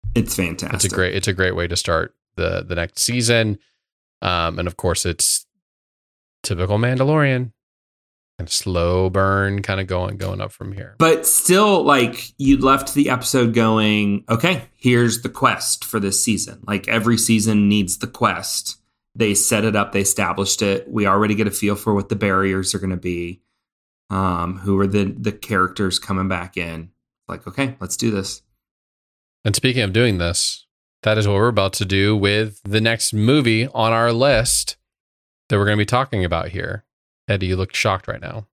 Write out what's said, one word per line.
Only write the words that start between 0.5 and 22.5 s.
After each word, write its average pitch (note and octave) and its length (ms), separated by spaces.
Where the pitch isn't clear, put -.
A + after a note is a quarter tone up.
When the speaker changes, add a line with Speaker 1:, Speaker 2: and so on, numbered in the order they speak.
Speaker 2:
It's G2 100
a G2 100
great, F#2 200
it's G2 120
a G2+ 60
great F#2 220
way E2+ 120
to F2 80
start E2 400
the, F2 300
the F2+ 80
next E2+ 240
season. A2+ 600
Um, E2+ 360
and F2 100
of E2+ 100
course, - 280
it's - 400
typical F#2 340
Mandalorian B2+ 760
and E2+ 100
slow F2+ 600
burn G2 520
kinda G2 220
going, F#2 340
going F#2+ 240
up G2+ 100
from G2 200
here. F#2+ 260
Speaker 1:
But D#3+ 280
still, F#3+ 580
like, C3 540
you C#3 200
left C3+ 360
the C#3+ 160
episode A#2+ 440
going, G#2+ 760
"Okay, B2+ 340
here's A#2+ 480
the A#2+ 60
quest - 540
for - 160
this G2 240
season." - 440
Like, G2+ 200
every A2+ 300
season G#2+ 500
needs G2+ 300
the - 100
quest. - 680
They A2 180
set G#2+ 320
it G#2+ 100
up, G2+ 160
they G2+ 100
established F#2+ 600
it. G2 280
We G#2+ 180
already G#2 280
get G#2 120
a G2 40
feel G2+ 240
for G#2+ 200
what G2 140
the - 60
barriers F#2+ 600